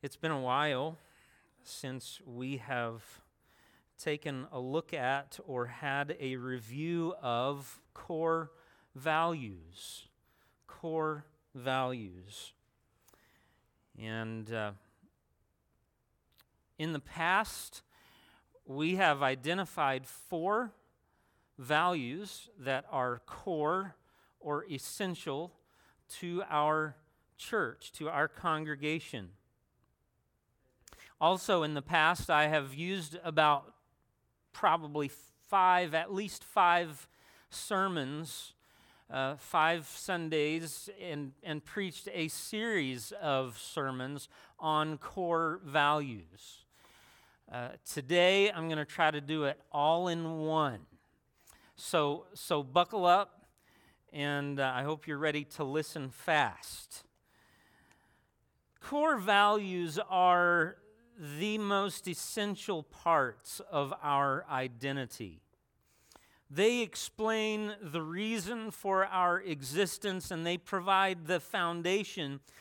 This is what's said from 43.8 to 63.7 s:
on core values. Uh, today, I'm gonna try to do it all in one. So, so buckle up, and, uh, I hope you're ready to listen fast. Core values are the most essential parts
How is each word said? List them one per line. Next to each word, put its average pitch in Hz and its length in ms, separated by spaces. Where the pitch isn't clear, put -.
on 156 400
core 170 640
values. 139 1000
Uh, 123 180
today, 175 600
I'm 165 180
gonna 156 160
try 156 260
to 147 100
do 151 240
it 139 140
all 160 360
in 165 320
one. 156 400
So, 143 580
so 151 280
buckle 175 440
up, 190 400
and, 143 480
uh, 135 140
I 127 80
hope 151 240
you're 156 100
ready 147 280
to 147 200
listen 143 460
fast. - 920
Core 294 360
values 196 840
are 175 680
the 214 200
most 202 500
essential 202 720
parts - 800